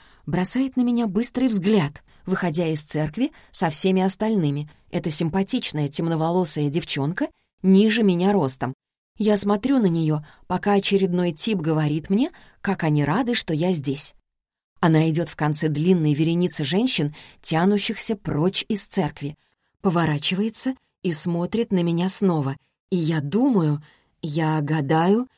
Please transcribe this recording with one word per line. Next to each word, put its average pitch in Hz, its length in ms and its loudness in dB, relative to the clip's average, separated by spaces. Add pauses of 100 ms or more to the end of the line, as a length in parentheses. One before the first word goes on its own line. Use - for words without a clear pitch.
(260)
бросает 185 500 0
на 254 60 0
меня 240 240 0
быстрый 240 440 0
взгляд, 190 540 0 (220)
выходя 175 400 -2
из 156 160 -2
церкви 156 500 -4 (200)
со 170 180 -2
всеми 185 320 2
остальными. 180 720 0 (180)
Это 170 220 -4
симпатичная 170 760 -2
темноволосая 160 800 0
девчонка, 165 580 -2 (340)
ниже 214 400 4
меня 185 300 2
ростом. 135 420 -2 (460)
Я 208 180 2
смотрю 202 400 0
на 226 80 2
нее, 156 380 0 (240)
пока 180 260 0
очередной 185 600 2
тип 208 260 -2
говорит 156 500 0
мне, 240 220 0 (300)
как 185 220 -2
они 147 220 2
рады, 226 300 0
что 175 180 -2
я 170 180 0
здесь. 143 440 -4 (640)
Она 160 280 4
идет 160 220 -2
в - 60 -12
конце 151 320 0
длинной 156 480 2
вереницы 165 480 0
женщин, 165 520 -2 (240)
тянущихся 202 760 0
прочь 160 520 -2
из 208 180 -2
церкви, 147 500 -4 (460)
поворачивается 175 920 0 (300)
и 185 80 -2
смотрит 175 600 -2
на 180 120 2
меня 170 260 0
снова. 156 480 0 (320)
И 190 60 -2
я 160 260 0
думаю, 160 600 0 (400)
я 156 380 0
гадаю, 160 680 2 (100)